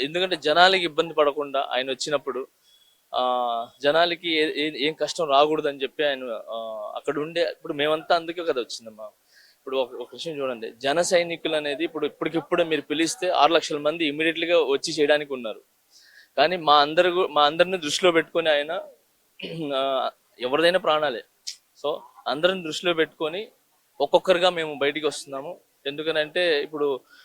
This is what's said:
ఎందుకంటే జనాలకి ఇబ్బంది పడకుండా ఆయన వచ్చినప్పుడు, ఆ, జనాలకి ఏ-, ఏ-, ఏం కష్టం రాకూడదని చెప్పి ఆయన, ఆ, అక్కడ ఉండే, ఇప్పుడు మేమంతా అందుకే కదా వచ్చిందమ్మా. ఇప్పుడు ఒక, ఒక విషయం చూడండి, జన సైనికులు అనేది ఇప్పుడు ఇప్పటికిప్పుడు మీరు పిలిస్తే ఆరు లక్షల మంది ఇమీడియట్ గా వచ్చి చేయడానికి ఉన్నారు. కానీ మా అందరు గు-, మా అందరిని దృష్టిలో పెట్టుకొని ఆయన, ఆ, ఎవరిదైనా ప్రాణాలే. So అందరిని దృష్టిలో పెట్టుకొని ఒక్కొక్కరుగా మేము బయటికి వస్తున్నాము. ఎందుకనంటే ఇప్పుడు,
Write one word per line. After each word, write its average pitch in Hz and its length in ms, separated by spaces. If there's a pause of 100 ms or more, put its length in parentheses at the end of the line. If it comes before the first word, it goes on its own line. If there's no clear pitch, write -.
ఎందుకంటే 175 360
జనాలకి 175 480
ఇబ్బంది 160 300
పడకుండా 143 580
ఆయన 127 180
వచ్చినప్పుడు, 135 560 (680)
ఆ, 120 80 (600)
జనాలకి 170 540
ఏ-, 156 200
ఏ-, 147 300
ఏం 156 80
కష్టం 151 360
రాకూడదని 147 520
చెప్పి 135 220
ఆయన, 139 200
ఆ, 110 720
అక్కడ 143 220
ఉండే, 165 240
ఇప్పుడు - 300
మేమంతా 156 440
అందుకే 170 260
కదా 151 180
వచ్చిందమ్మా. 110 440 (300)
ఇప్పుడు - 420
ఒక, 127 180
ఒక 120 180
విషయం 143 260
చూడండి, 117 380
జన 139 240
సైనికులు 170 560
అనేది 147 280
ఇప్పుడు 151 220
ఇప్పటికిప్పుడు 165 560
మీరు 160 180
పిలిస్తే 156 480
ఆరు 147 240
లక్షల 156 260
మంది 156 280
ఇమీడియట్ 156 380
గా 170 140
వచ్చి 139 340
చేయడానికి 147 400
ఉన్నారు. 117 280 (800)
కానీ 160 180
మా 151 200
అందరు 156 320
గు-, 180 220
మా 147 140
అందరిని 175 340
దృష్టిలో 160 340
పెట్టుకొని 165 380
ఆయన, 151 300 (920)
ఆ, 135 360 (300)
ఎవరిదైనా 156 380
ప్రాణాలే. 151 460 (600)
So 147 120 (320)
అందరిని 175 340
దృష్టిలో 165 320
పెట్టుకొని 160 540 (520)
ఒక్కొక్కరుగా 175 500
మేము 160 240
బయటికి 147 320
వస్తున్నాము. 143 540 (260)
ఎందుకనంటే 156 760
ఇప్పుడు, 147 380 (240)